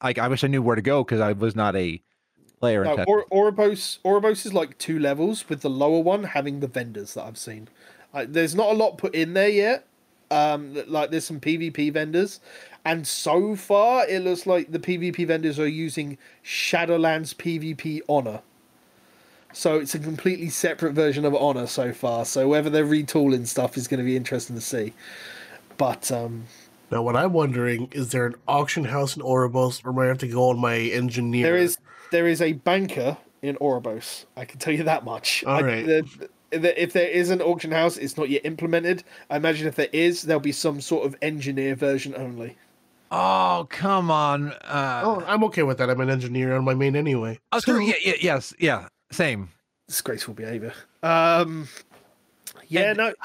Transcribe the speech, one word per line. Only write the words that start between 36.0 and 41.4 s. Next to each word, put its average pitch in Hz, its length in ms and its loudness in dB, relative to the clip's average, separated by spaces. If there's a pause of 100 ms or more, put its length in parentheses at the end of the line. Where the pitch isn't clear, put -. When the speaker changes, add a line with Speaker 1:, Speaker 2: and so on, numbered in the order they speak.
Speaker 2:
the, 165 300 2
if 170 120 -2
there 175 140 4
is 175 220 2
an 185 120 2
auction 165 300 0
house, 165 260 2
it's 135 200 -8
not 147 120 -2
yet 139 140 0
implemented. 170 600 0 (260)
I 143 80 -2
imagine 156 300 0
if 147 80 -4
there 143 180 0
is, 170 300 2
there'll 156 160 2
be 143 120 -2
some 143 300 -2
sort 156 240 -2
of 139 160 -4
engineer 139 540 -2